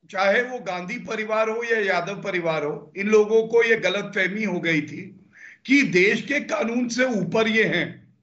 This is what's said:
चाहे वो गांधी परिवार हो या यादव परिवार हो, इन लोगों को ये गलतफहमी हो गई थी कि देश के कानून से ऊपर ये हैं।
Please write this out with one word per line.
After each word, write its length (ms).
चाहे 320
वो 160
गांधी 400
परिवार 500
हो 140
या 180
यादव 420
परिवार 420
हो, 320
इन 100
लोगों 400
को 160
ये 140
गलतफहमी 680
हो 160
गई 200
थी 500
कि 160
देश 400
के 180
कानून 480
से 160
ऊपर 440
ये 160
हैं। 580